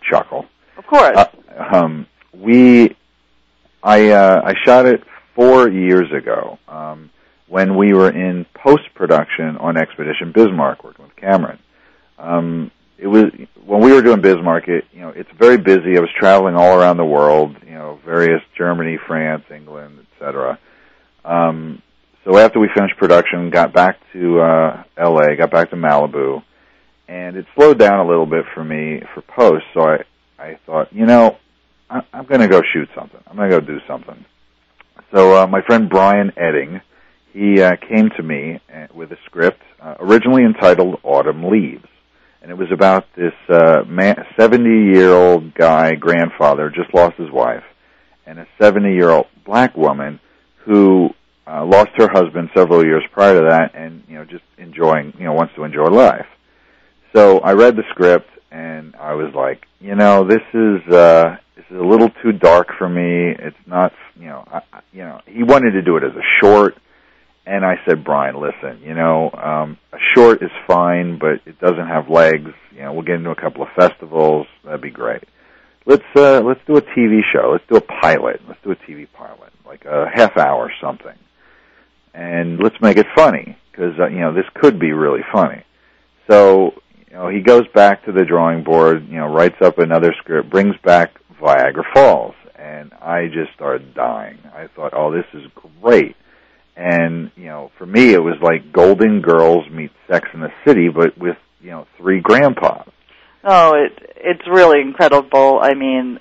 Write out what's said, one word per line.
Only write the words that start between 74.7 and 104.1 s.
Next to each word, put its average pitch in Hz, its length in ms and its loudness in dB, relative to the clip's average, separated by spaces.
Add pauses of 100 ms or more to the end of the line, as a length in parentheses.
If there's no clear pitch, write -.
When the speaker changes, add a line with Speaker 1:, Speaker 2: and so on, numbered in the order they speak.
Speaker 1:
be 71 80 -18
great. - 360 -12 (600)
Let's, 139 200 2 (120)
uh, 139 240 4
let's 127 260 -4
do 151 120 2
a - 20 0
T - 140 -8
V 110 260 0 (140)
show. - 180 -2
Let's - 160 -4
do 113 80 2
a 104 60 4
pilot. 69 640 -4
Let's - 160 -20
do 101 60 -10
a 87 60 -6
T - 180 -20
V 73 120 -20
pilot, - 460 -20 (140)
like 67 180 -20
a 73 280 -6
half 110 260 0
hour 69 420 -2
something, - 320 -14 (1040)
and 85 480 -8
let's - 180 -4
make 104 160 2
it 107 180 2
funny 139 440 0 (160)
'cause, 90 260 -6
uh, 87 60 0
you 90 140 -8
know, 80 120 -4
this 92 220 -6
could 123 240 0
be 80 140 -4
really 76 380 -4
funny." 73 320 -4 (680)
So, 95 420 4 (380)
you - 40 -20
know, 90 140 -12
he 98 120 -8
goes 120 280 2
back 101 380 2
to 107 60 -10
the 92 120 0
drawing 82 400 -2
board, 80 440 0
you 78 100 -14
know, 76 120 -8
writes 82 300 0
up 90 180 2
another 82 360 0
script, - 340 -8
brings 95 300 -2
back 87 420 0 (220)
Viagra 76 500 0
Falls, 95 420 2 (220)
and 76 340 -20 (120)
I 85 240 -6
just 80 260 -10
started 67 400 -10
dying. 57 460 -10 (160)
I 78 140 -20
thought, 76 260 -14
"Oh, 76 180 -4
this 87 220 -8
is 73 80 -20 (400)
great." 117 340 0 (600)
And, 85 600 -6
you 90 100 -20
know, 73 320 -18
for 90 80 -20
me, 110 280 2
it 90 60 4
was 82 220 -2
like 82 300 -2
Golden 98 480 2
Girls 82 500 2
meets 78 240 -16 (140)
Sex 87 240 -4
and 82 100 -16
the 76 80 -12 (160)
City, 98 220 2
but 82 280 -2
with, 87 200 -8 (240)
you 87 100 -20
know, 80 160 -20 (120)
three 92 200 -2
grandpas. 120 720 -2 (560)
Speaker 2:
Oh, 175 320 4
it, 147 160 -2 (240)